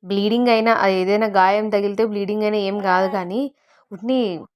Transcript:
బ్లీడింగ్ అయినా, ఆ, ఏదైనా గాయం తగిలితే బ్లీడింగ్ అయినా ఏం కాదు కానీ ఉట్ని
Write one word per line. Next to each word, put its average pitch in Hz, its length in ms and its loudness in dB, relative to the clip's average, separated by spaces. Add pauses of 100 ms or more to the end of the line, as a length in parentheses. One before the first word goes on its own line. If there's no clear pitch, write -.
బ్లీడింగ్ 208 440 0
అయినా, 226 240 4
ఆ, - 140 2
ఏదైనా 196 400 2
గాయం 202 420 2
తగిలితే 202 360 0
బ్లీడింగ్ 208 380 -4
అయినా 214 140 0
ఏం 202 220 -2
కాదు 190 320 0
కానీ 202 440 -4 (380)
ఉట్ని 208 520 -4 (120)